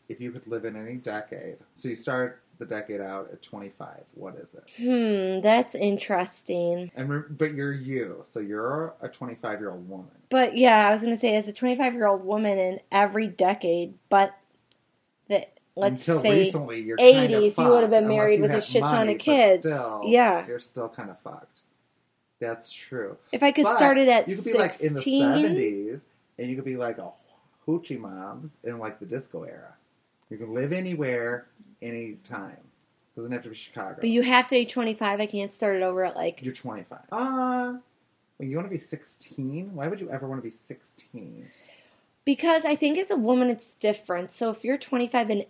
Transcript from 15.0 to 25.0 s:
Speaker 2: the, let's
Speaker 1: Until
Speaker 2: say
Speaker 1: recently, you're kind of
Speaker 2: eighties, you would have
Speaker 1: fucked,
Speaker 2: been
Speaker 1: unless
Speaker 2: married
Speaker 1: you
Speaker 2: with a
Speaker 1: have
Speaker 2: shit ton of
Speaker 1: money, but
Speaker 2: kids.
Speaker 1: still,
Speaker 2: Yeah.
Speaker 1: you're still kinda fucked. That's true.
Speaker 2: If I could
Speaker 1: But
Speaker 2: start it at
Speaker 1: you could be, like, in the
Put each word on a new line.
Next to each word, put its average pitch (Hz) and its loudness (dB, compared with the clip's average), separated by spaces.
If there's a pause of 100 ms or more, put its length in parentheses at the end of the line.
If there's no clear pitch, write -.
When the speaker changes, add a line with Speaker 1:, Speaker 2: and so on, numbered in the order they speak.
Speaker 2:
the, 202 0 (300)
let's 196 0
Speaker 1:
Until 165 2
Speaker 2:
say 202 4
Speaker 1:
recently, 139 -4
you're 110 -4
kind 254 10
of 214 4
Speaker 2:
eighties, 208 4
you 240 4
would 247 6
have 240 8
Speaker 1:
fucked, 214 2
Speaker 2:
been 220 6
Speaker 1:
unless 214 2
Speaker 2:
married 214 4
Speaker 1:
you 202 2
Speaker 2:
with 208 4
a 214 2
Speaker 1:
have 214 0
Speaker 2:
shit - 2
ton 285 2
of 247 4
Speaker 1:
money, 214 2
but - -6
Speaker 2:
kids. 220 6
Speaker 1:
still, 135 -4
Speaker 2:
Yeah. 214 4
Speaker 1:
you're 120 -8
still 117 -10
kinda 98 -14
fucked. - -18 (800)
That's 117 -8
true. - -10 (160)
Speaker 2:
If 247 -2
I 285 6
could 285 4
Speaker 1:
But 294 4
Speaker 2:
start 277 6
it 269 6
at 233 6
Speaker 1:
you 190 -4
could - -8
be, 226 -2
like, 208 2
in 151 0
the 139 -2